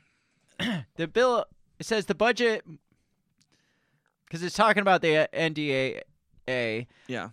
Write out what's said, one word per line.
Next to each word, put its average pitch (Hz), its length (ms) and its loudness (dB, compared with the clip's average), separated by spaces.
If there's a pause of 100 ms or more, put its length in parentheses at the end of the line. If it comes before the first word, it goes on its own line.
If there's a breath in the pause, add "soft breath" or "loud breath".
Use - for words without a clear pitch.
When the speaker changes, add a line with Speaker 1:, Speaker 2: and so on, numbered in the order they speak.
(600)
Speaker 1:
<clears throat> 180 260 -4 (100)
the 165 120 -4
bill, 233 380 2 (340)
it 160 60 -12
says 220 200 -2
the 196 100 -2
budget, 233 480 0 (1700)
'cause 165 140 -10
it's 180 120 -8
talking 208 260 4
about 190 200 4
the 156 340 2
N 156 180 -2
D 147 200 -2
A 131 280 -2 (460)
A. 120 400 -4 (200 soft breath)
Speaker 2:
Yeah. 110 260 -8